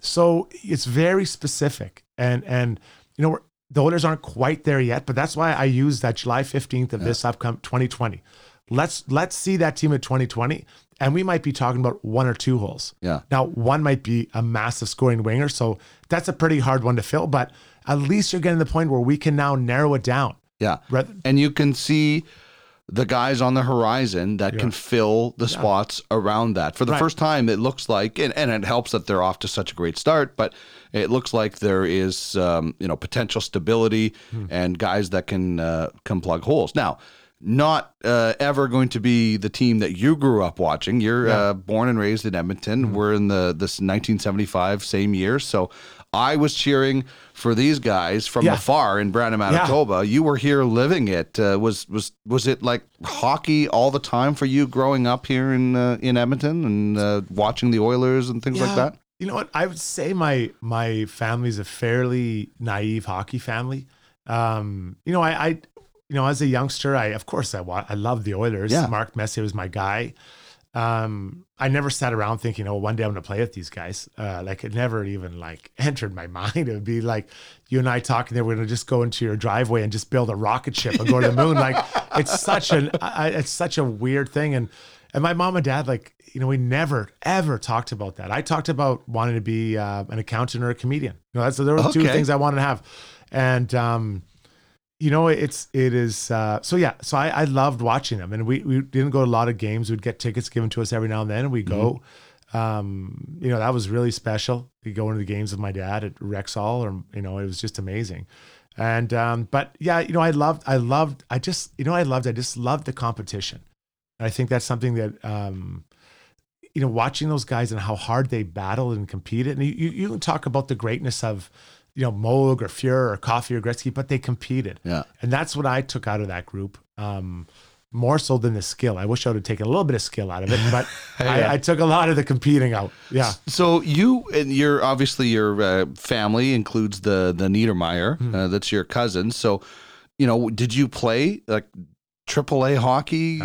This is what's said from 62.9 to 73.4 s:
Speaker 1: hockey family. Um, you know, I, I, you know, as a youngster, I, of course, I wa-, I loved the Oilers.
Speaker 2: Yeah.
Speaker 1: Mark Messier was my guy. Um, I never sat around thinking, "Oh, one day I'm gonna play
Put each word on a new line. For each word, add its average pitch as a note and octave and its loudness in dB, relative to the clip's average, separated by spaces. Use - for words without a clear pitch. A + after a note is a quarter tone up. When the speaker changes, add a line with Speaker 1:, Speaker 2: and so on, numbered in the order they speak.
Speaker 1:
hockey G2+ -6
family. B2+ -6
Um, G#2 -4
you E3+ -2
know, F3+ 2
I, D#3+ 0
I, - 2
you C#3 -6
know, C3+ 2
as C#3 2
a D3+ 2
youngster, C3+ 0
I, A2+ 2
of G#2+ -6
course, - -4
I F#2+ -6
wa-, F2+ -4
I G#2 -4
loved A2 -2
the G#2 -4
Oilers. G#2+ -2
Speaker 2:
Yeah. D3+ 2
Speaker 1:
Mark A2+ -4
Messier A2 -4
was G2+ -4
my F#2 -6
guy. G2+ -4
Um, A2 -4
I C3 0
never C#3 0
sat C3 -2
around A2 -2
thinking, G#2+ -4
"Oh, G#2 -2
one G#2 -2
day A2+ 0
I'm G#2+ 0
gonna F#2+ -6
play G2+ -6